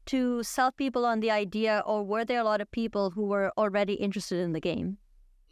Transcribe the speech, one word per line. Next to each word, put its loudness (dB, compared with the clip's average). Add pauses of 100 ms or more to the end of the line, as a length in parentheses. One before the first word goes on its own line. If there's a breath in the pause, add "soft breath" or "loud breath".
to 0
sell 0
people 0
on 2
the 0
idea, 2
or 0
were -2
there 0
a 0
lot 2
of -6
people 0
who -2
were 0
already 2
interested -2
in 0
the -2
game? -2 (540)